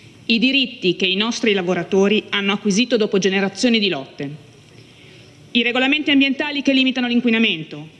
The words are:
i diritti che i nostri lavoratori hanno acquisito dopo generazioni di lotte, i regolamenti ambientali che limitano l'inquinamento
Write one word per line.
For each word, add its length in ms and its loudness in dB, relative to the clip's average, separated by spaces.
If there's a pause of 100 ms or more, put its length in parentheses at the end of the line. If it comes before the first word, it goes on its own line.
(240)
i 140 0
diritti 580 0
che 80 -2
i 100 0
nostri 380 0
lavoratori 800 0
hanno 220 -2
acquisito 440 0
dopo 220 0
generazioni 600 0
di 120 0
lotte, 400 -8 (1200)
i 120 2
regolamenti 480 0
ambientali 520 0
che 100 2
limitano 340 0
l'inquinamento 800 0 (140)